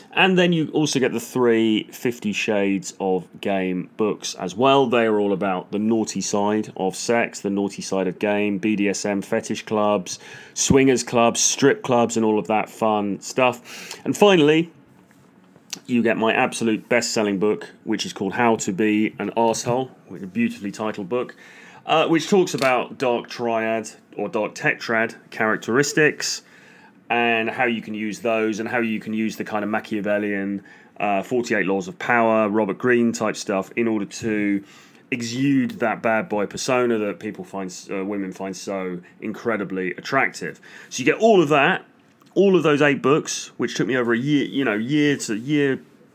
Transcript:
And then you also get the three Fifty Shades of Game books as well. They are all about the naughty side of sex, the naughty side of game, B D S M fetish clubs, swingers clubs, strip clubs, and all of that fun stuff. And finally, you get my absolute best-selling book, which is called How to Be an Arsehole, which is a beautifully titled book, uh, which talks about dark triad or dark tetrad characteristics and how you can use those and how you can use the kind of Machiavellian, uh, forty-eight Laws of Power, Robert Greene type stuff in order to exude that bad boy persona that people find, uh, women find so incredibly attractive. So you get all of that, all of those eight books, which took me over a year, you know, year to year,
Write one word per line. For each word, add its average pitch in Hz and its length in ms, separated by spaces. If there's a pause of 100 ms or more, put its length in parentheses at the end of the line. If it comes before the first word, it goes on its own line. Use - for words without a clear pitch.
(120)
And 185 260
then 175 140
you 160 200
also 147 280
get 117 120
the 113 80
three 113 640
Fifty - 480
Shades 98 680
of 92 260 (140)
Game 92 560
books - 380
as 90 200
well. 135 340
They 117 180
are 107 120
all 101 140
about 92 380
the 101 80
naughty 107 420
side 104 560
of 92 200
sex, - 440
the 101 100
naughty 98 320
side 95 260
of 87 100
game, 104 400
B 107 160
D 101 140
S 98 180
M 98 160
fetish 110 420
clubs, 104 540 (360)
swingers 131 480
clubs, 117 380
strip - 420
clubs, 117 340
and 113 100
all 107 120
of 95 100
that 107 200
fun 104 520
stuff. - 840
And 135 120
finally, 165 560 (1120)
you 120 160
get 110 140
my 110 160
absolute 113 560
best-selling 110 500
book, 107 300 (160)
which 107 200
is 92 80
called 98 200
How 117 240
to 107 160
Be 107 460
an 104 180
Arsehole, 117 540 (180)
which 95 100
is 95 60
a - 20
beautifully 104 460
titled 104 360
book, 123 280 (500)
uh, 156 220
which 156 200
talks 185 260
about 127 440
dark 120 300
triad 113 600 (280)
or 101 120
dark 107 260
tetrad 113 600 (160)
characteristics 120 1120 (680)
and 117 380
how 127 160
you 117 160
can 107 140
use 107 260
those 110 400
and 110 80
how 120 120
you 110 200
can 110 140
use 110 220
the 107 80
kind 104 200
of 104 60
Machiavellian, 104 920 (380)
uh, 101 220
forty-eight 113 420
Laws 92 240
of - 100
Power, 113 520
Robert 101 260
Greene 120 360
type 110 240
stuff 95 400
in 117 120
order 107 160
to 104 580 (480)
exude 123 600
that 98 300
bad 110 260
boy 104 160
persona 123 540
that 101 200
people 98 260
find, 95 300 (160)
uh, 98 140
women 98 260
find 95 240
so 92 460 (220)
incredibly 98 720
attractive. - 680 (300)
So - 100
you 131 60
get 147 120
all 208 240
of 143 60
that, 147 380 (480)
all 190 200
of 170 80
those 147 200
eight 143 180
books, - 560
which 120 180
took 147 140
me 131 80
over 120 160
a 117 60
year, 139 260
you 131 220
know, 107 80
year 143 420
to - 180
year, 135 460 (340)